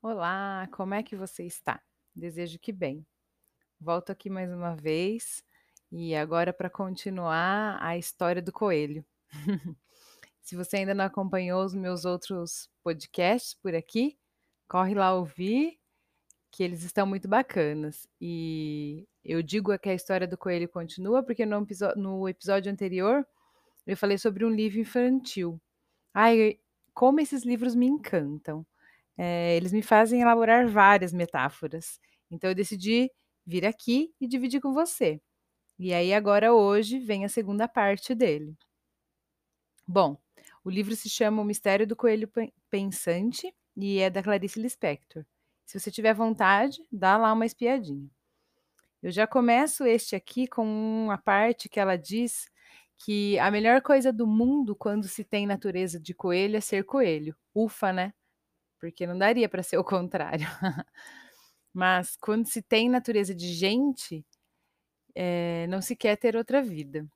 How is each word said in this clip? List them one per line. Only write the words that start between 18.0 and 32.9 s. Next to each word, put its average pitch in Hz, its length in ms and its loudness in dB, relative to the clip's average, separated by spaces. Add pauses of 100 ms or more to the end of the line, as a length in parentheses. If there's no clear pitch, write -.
E 156 840 -8 (200)
eu 165 180 -2
digo 196 300 -2
é 196 40 -2
que 196 120 -6
a 185 40 0
história 180 320 -2
do 180 120 -8
coelho 175 320 -4
continua, 185 520 -2
porque 233 240 -2
no 208 180 -2
episo-, 202 340 -2
no 190 320 -4
episódio 196 420 -2
anterior 196 560 0 (580)
eu 190 120 -4
falei 202 200 0
sobre 202 280 0
um 226 40 2
livro 214 300 0
infantil. 233 800 -2 (540)
Ai, 220 440 6 (360)
como 269 260 6
esses 277 240 -2
livros 240 320 0
me 240 120 4
encantam. 160 800 -4 (520)
É, 175 400 0
eles 180 160 0
me 214 80 2
fazem 226 400 6
elaborar 233 460 6
várias 202 440 6
metáforas. 160 880 -4 (300)
Então 185 220 -4
eu 185 40 0
decidi 214 560 0 (340)